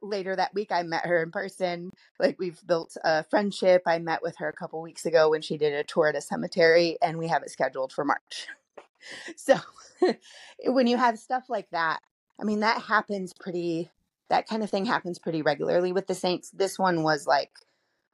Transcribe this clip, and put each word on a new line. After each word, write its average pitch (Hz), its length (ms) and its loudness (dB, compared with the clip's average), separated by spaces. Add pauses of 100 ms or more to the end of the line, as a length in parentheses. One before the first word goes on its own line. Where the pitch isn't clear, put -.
later 196 340 -6
that 185 180 -2
week, 202 180 -4
I 175 120 0
met 165 220 -4
her 170 180 2
in 165 80 -8
person. 185 580 -6 (300)
Like, 185 180 2
we've 175 300 -6
built 165 360 -2
a 160 200 2
friendship. 196 640 4
I 170 140 2
met 165 220 -4
with 165 160 -6
her 156 100 -6
a 151 60 -6
couple 160 280 -12
weeks 165 240 -14
ago 160 240 6
when 156 120 2
she 160 160 -6
did 147 160 0
a 147 100 -4
tour 160 260 2
at 151 60 0
a 139 60 -4
cemetery, 165 800 4
and 165 160 0
we 165 120 -4
have 143 140 0
it - 60 -14
scheduled 131 440 -4
for 147 120 -2
March. - 460 -4
<laughs> - 60 -18 (800)
So 254 220 2 (440)
<laughs> - 640 -2
when 254 220 4
you 240 100 2
have 233 220 2
stuff 254 300 -6
like 208 220 -6
that, 165 280 -2 (400)
I - 60 -6
mean, 208 160 0
that 226 220 0
happens 202 560 -2
pretty, 170 520 -4 (380)
that - 180 2
kind 220 160 -4
of 202 60 -4
thing 196 160 -2
happens 175 340 -2
pretty 160 220 -4
regularly 160 500 0
with 185 160 -2
the 190 80 -4
saints. 180 360 -2
This 190 280 -2
one 175 240 2
was, 156 240 0
like, 143 240 0 (640)